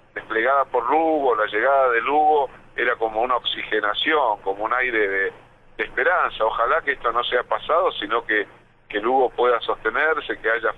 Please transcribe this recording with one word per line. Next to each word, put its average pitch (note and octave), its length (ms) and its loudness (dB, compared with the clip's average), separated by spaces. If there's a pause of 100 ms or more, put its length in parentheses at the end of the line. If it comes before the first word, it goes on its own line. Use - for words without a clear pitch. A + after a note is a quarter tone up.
(160)
desplegada B2+ 500 0
por A#2+ 240 -2
Lugo, D3+ 460 2
la G#2+ 100 0
llegada B2+ 460 2
de A2+ 100 2
Lugo, D3 480 2 (260)
era A#2+ 200 0
como A2 260 -2
una B2 160 0
oxigenación, G#2+ 1040 -2
como G2 220 -4
un A2+ 80 -2
aire A#2+ 340 0
de, G2 260 -2 (440)
de A2 60 -2
esperanza. C#3+ 640 0
Ojalá B2+ 360 0
que C#3 120 -4
esto B2 180 -2
no A#2+ 120 0
sea A#2+ 200 -2
pasado, D3+ 500 0
sino A2 320 -4
que, G#2+ 220 -2 (420)
que G#2 100 -4
Lugo B2 320 2
pueda A#2+ 300 2
sostenerse, B2 800 -2
que A2 120 -2
haya A2+ 260 -2